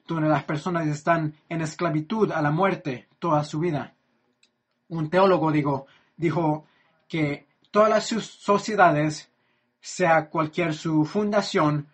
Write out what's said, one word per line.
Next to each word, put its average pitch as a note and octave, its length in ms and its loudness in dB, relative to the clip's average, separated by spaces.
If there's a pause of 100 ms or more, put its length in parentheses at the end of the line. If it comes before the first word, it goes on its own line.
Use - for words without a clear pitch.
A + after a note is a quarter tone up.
donde D#3+ 220 -2
las D3 160 2
personas D#3+ 440 -4
están D#3 480 -2 (120)
en E3 140 -6
esclavitud D#3+ 720 -2
a D#3+ 100 -2
la D3 100 2
muerte D#3+ 560 -2 (100)
toda D3+ 280 0
su D3+ 140 -8
vida. D3+ 340 -4 (960)
Un D#3+ 200 -6
teólogo F3 440 4
digo, C#3+ 340 -2 (300)
dijo D#3 480 -2 (420)
que D3 400 -4 (240)
todas G#3+ 180 4
las G#3+ 160 2
sus A3 200 -4
sociedades, E3+ 1080 2 (480)
sea E3 500 0
cualquier D#3+ 440 -2
su D#3 320 0
fundación, F3 880 0